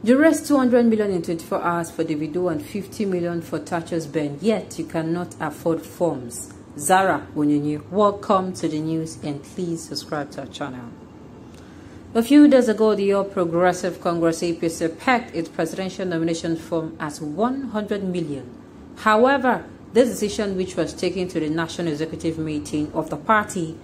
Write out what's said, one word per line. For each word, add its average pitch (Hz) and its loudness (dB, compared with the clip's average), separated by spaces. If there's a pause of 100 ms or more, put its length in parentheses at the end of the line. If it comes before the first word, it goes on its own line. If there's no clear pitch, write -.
You 240 6
raised 311 4
two 285 4
hundred 240 6
million 214 2
in 175 0
twenty-four 170 -4
hours 170 -2
for 165 -4
Davido 160 -2
and 151 -4
fifty 202 -6
million 175 -2
for 165 -6
Touches 165 -4
Ben, 143 -4
yet 202 0
you 165 -4
cannot 170 -4
afford 160 -2
forms. 139 -4 (240)
Zara 180 2
Onyenye, 147 0
welcome 196 2
to 175 -4
the 151 -2
news 160 -4
and 147 -6
please 165 -6
subscribe 143 -6
to 139 -10
our 131 -12
channel. 127 -10 (1300)
A 226 4
few 294 10
days 254 6
ago, 214 4
the 196 2
All 196 2
Progressive 175 0
Congress 165 0
A 170 0
P 165 -2
C 165 -4
pegged 233 -2
its 165 -4
presidential 185 -4
nomination 165 -2
form 160 -6
at 151 -6
one 220 -4
hundred 202 -4
million. 156 -6 (460)
However, 240 4 (280)
this 240 6
decision, 202 -2
which 185 -4
was 156 -2
taken 180 -2
to 175 -4
the 151 -2
National 165 -2
Executive 156 -4
Meeting 151 -2
of 156 -4
the 151 -4
party 190 0